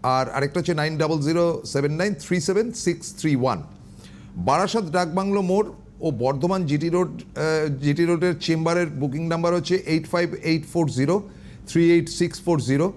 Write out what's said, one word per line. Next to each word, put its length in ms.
আর 260
আরেকটা 300
হচ্ছে 140
নাইন 240
ডাবল 220
জিরো 460
সেভেন 260
নাইন 220
থ্রি 260
সেভেন 320
সিক্স 420
থ্রি 220
ওয়ান। 280
বারাসাত 460
ডাকবাংলো 580
মোড় 280
ও 100
বর্ধমান 540
জিটি 240
রোড, 180
আহ, 760
জিটি 240
রোডের 340
চেম্বারের 480
বুকিং 400
নাম্বার 280
হচ্ছে 200
এইট 320
ফাইভ 260
এইট 400
ফোর 160
জিরো 320
থ্রি 240
এইট 180
সিক্স 320
ফোর 200
জিরো। 360